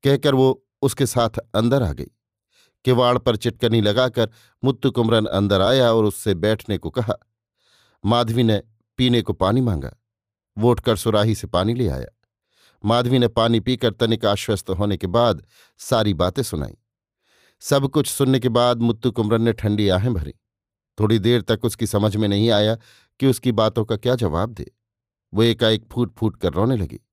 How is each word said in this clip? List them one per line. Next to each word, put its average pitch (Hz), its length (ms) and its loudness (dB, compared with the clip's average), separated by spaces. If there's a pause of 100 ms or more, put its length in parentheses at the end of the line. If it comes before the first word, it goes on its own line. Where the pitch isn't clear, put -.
कहकर 139 320 2
वो 131 320 2 (160)
उसके 131 240 0
साथ 117 320 -2 (160)
अंदर 120 280 2
आ 82 100 -2
गई। - 140 -10 (760)
किवाड़ 123 340 2
पर 120 180 0
चिटकनी 113 440 0
लगाकर 110 500 0 (340)
मुत्तु 131 260 0
कुमरन 113 360 2
अंदर 98 340 2
आया 120 320 4
और 113 120 2
उससे 101 300 -2
बैठने 104 440 -2
को 80 120 -8
कहा। 113 240 -4 (920)
माधवी 117 360 0
ने 110 200 2 (340)
पीने 120 260 2
को 107 100 -6
पानी 101 280 0
मांगा। 85 360 -4 (600)
वो 113 120 2
उठकर 113 260 0
सुराही 107 380 0
से - 120 -12
पानी 98 280 -2
ले 120 140 -4
आया। 65 360 -10 (600)
माधवी 120 340 2
ने 120 100 2
पानी 113 320 2
पीकर 123 320 -2
तनिक 113 320 -2
आश्वस्त 101 460 -2
होने 98 260 -2
के 95 100 -8
बाद 104 400 0 (320)
सारी 110 360 0
बातें 90 280 -2
सुनाई। 67 360 -8 (840)
सब 139 300 0
कुछ 147 160 0
सुनने 131 340 0
के 123 80 -2
बाद 120 340 2
मुत्तु 117 300 0
कुमरन 113 300 0
ने 117 100 0
ठंडी 104 360 0
आहें 98 260 0
भरी। 76 200 -8 (680)
थोड़ी 107 180 2
देर 113 240 2
तक 110 220 -2
उसकी 110 220 -4
समझ 104 300 0
में 107 120 0
नहीं 104 220 2
आया 107 280 2 (400)
कि 135 80 0
उसकी 127 260 0
बातों 110 320 0
का 110 120 -4
क्या 123 180 0
जवाब 101 360 -2
दे। - 220 -16 (640)
वो 104 80 2
एकाएक 113 500 0
फूट 120 240 -4
फूट - 240 -4
कर 87 120 -2
रोने 117 240 0
लगी। 65 240 -6 (120)